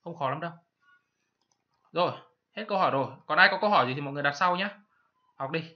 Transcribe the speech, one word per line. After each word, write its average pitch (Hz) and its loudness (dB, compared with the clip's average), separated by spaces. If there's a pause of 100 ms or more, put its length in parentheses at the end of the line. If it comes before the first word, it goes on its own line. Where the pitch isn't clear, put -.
không 165 -12
khó 135 -2
lắm 151 -6
đâu. 170 -8 (1400)
Rồi, 160 0 (440)
hết 214 -8
câu 202 -2
hỏi 165 4
rồi. 131 0 (200)
Còn 151 0
ai 190 8
có 190 -4
câu 208 2
hỏi 147 4
gì 127 -2
thì 147 -6
mọi 143 -8
người 143 -6
đặt 143 0
sau 180 0
nhá. 196 -4 (680)
Học 139 -6
đi. 160 -2 (160)